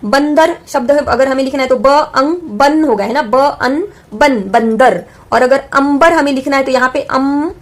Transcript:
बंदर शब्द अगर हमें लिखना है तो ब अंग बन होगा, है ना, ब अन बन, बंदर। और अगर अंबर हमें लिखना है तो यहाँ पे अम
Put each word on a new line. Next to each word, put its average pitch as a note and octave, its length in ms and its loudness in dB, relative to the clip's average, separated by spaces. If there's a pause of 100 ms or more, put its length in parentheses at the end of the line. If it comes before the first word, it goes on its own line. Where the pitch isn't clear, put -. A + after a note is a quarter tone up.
बंदर D4 520 2 (120)
शब्द C4 240 -4
अगर C4+ 360 2
हमें C4+ 160 -2
लिखना C4+ 180 -4
है C4 80 -2
तो B3+ 60 4
ब A3 120 0 (280)
अंग C#4+ 200 0 (220)
बन D4 260 2
होगा, G#3+ 220 0
है G#3+ 80 -6
ना, C#4 80 -2
ब A3+ 140 -2 (260)
अन C#4 220 -2 (300)
बन, B3+ 260 0 (100)
बंदर। A3 540 2 (280)
और A#3 100 0
अगर C4 220 2 (100)
अंबर C#4+ 400 2
हमें D4 180 0
लिखना C#4 260 -2
है C4+ 60 0
तो C4 80 -4
यहाँ B3+ 220 2
पे D4 80 -2
अम C#4+ 500 -2 (100)